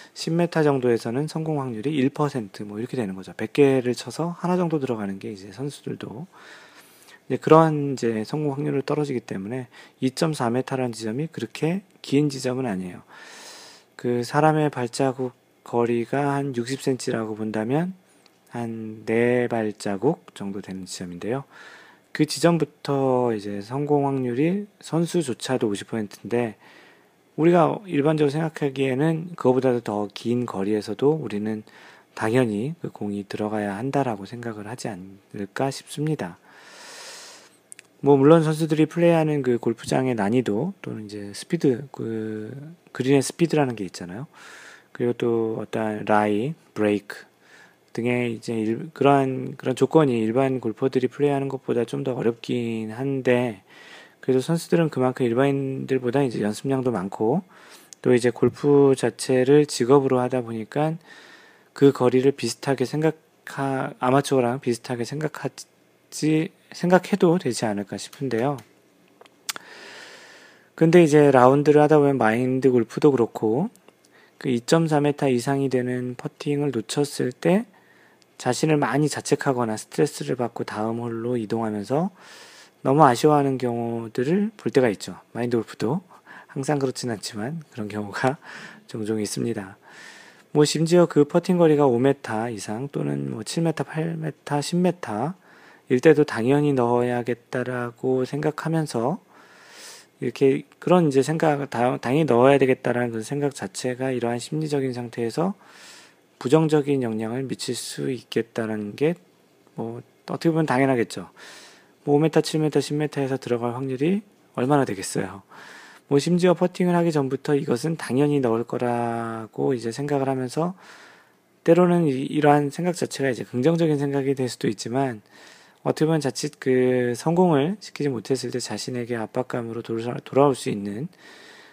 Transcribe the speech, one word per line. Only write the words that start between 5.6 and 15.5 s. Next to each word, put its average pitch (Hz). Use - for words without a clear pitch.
이제 131
그러한 151
이제 113
성공 147
확률을 143
떨어지기 143
때문에 110
이점사 135
미터라는 127
지점이 113
그렇게 160
긴 147
지점은 131
아니에요. 92
그 123
사람의 151
발자국 127